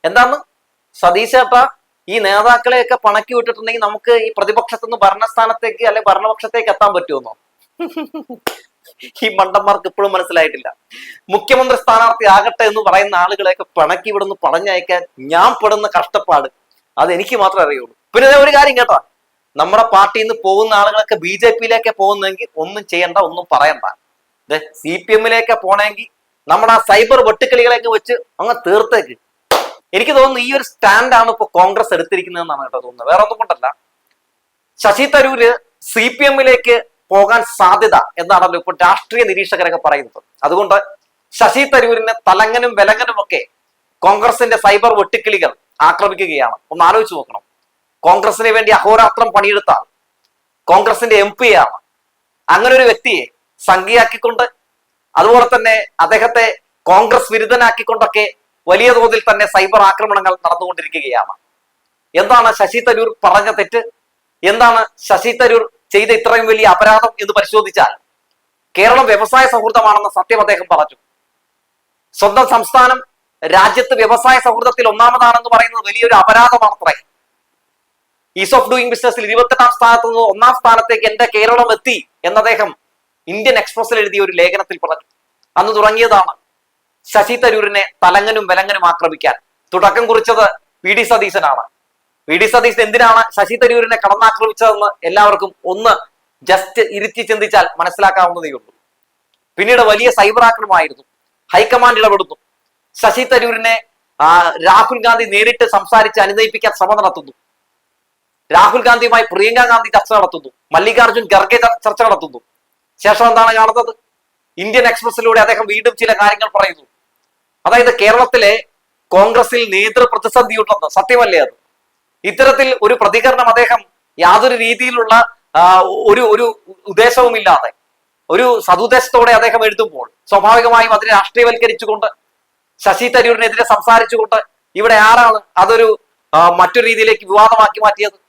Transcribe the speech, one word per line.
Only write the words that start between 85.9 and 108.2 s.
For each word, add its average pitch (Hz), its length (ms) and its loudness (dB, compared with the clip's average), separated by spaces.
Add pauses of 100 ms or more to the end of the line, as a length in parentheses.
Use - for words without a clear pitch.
ശശി 208 300 0
തരൂരിനെ 208 560 -2 (120)
തലങ്ങനും 202 440 0
വിലങ്ങനും 190 400 -2
ആക്രമിക്കാൻ. 160 460 -2 (400)
തുടക്കം 202 320 2
കുറിച്ചത് 220 420 0 (380)
വി 196 80 -2
ഡി 226 100 0
സതീശനാണ്. 190 580 -2 (680)
വി 165 80 -2
ഡി 214 80 2
സതീശൻ 233 360 0
എന്തിനാണ് 226 500 2
ശശി 202 240 -2
തരൂരിനെ 233 400 0
കടന്നാക്രമിച്ചതെന്ന് 214 1120 0
എല്ലാവർക്കും 196 500 0 (100)
ഒന്ന് 208 240 -2 (600)
just 190 380 -2
ഇരുത്തി 214 320 -10
ചിന്തിച്ചാൽ 208 460 0 (120)
മനസ്സിലാക്കാവുന്നതേ 175 720 -2
ഉള്ളൂ. - 240 -18 (840)
പിന്നീട് 240 240 2
വലിയ 220 300 2
സൈബർ 214 320 2
ആക്രമണമായിരുന്നു. 196 600 -2 (500)
ഹൈക്കമാൻഡ് 233 460 2
ഇടപെടുന്നു. 202 360 0 (580)
ശശി 233 300 -2
തരൂരിനെ, 226 600 -2 (380)
ആ, 170 280 4
രാഹുൽ 190 520 0
ഗാന്ധി 233 240 0
നേരിട്ട് 226 420 0
സംസാരിച്ച് 214 520 0
അനുനയിപ്പിക്കാൻ 208 540 -2
ശ്രമം 202 240 -2
നടത്തുന്നു. 170 340 -4 (1200)